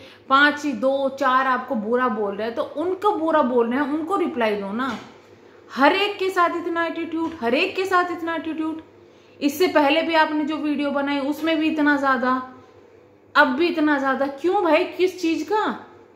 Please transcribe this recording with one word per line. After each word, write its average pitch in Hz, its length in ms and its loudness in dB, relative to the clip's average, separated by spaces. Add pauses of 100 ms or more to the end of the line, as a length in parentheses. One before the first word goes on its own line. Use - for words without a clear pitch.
(280)
पांच, 294 380 4
दो, 269 420 0
चार 262 380 0
आपको 254 280 -2
बुरा 240 340 0
बोल 208 260 -2
रहे 208 120 -6
हैं, 233 100 -8
तो 294 60 -2
उनको 370 540 -2
बुरा 311 260 2
बोल 240 280 2
रहे 254 100 0
हैं, 294 180 -2
उनको 330 180 -2
reply 233 400 0
दो 196 160 -6
ना। 240 260 -4 (760)
हर 285 180 6
एक 403 260 -2
के 370 120 0
साथ 349 260 2
इतना 339 300 -2
attitude, 330 440 -4 (100)
हर 240 140 0
एक 359 220 0
के 370 80 -2
साथ 359 280 2
इतना 330 220 -6
attitude। 320 480 -6 (580)
इससे 349 260 2
पहले 302 360 4
भी 330 120 -2
आपने 302 300 2
जो 302 120 -4
video 285 340 -2
बनाई, 285 280 -2
उसमें 302 400 -2
भी 311 100 0
इतना 294 280 2
ज्यादा, 262 560 0 (840)
अब 285 100 8
भी 269 200 2
इतना 302 320 2
ज्यादा। 269 280 0
क्यों 359 380 0
भाई, 320 200 4
किस 359 380 -2
चीज 320 200 0
का, 392 440 -2 (300)